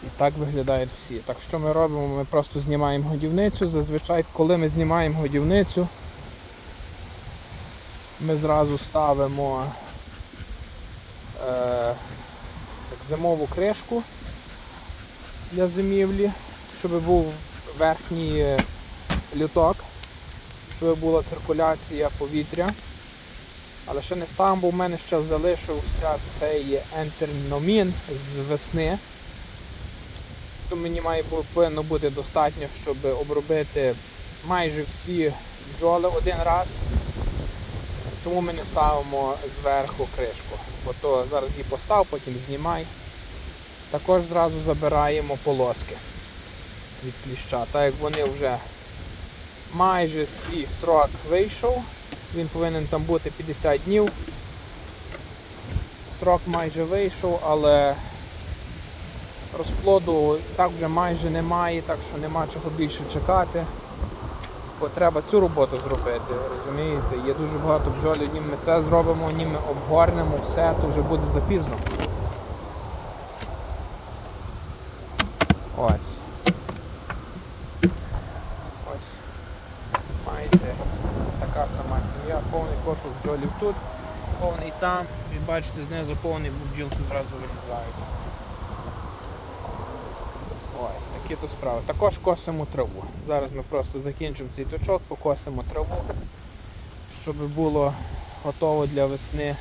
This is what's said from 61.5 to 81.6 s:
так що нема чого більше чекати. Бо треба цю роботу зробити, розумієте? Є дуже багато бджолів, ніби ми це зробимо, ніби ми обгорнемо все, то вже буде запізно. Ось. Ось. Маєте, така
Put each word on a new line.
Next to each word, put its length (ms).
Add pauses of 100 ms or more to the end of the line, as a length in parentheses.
так 160 (120)
що 80
нема 360
чого 160
більше 300 (140)
чекати. 520 (1120)
Бо 100
треба 320 (100)
цю 80
роботу 480
зробити, 460 (240)
розумієте? 720
Є 60
дуже 240
багато 320
бджолів, 440
ніби 120
ми 160
це 200
зробимо, 500
ніби 200
ми 80 (120)
обгорнемо 720
все, 380
то 60
вже 140
буде 220 (100)
запізно. 440 (4000)
Ось. 400 (2750)
Ось. 180 (1200)
Маєте, 460 (680)
така 280